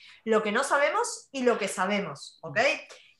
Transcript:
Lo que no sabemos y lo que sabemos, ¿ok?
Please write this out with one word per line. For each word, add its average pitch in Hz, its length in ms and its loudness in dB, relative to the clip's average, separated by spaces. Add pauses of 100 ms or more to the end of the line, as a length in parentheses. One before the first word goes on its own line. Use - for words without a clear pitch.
(240)
Lo 220 180 4
que 214 100 -2
no 254 120 2
sabemos 311 680 0
y 269 100 -4
lo 233 160 4
que 202 100 -2
sabemos, 190 720 -4
¿ok? 160 180 -6 (600)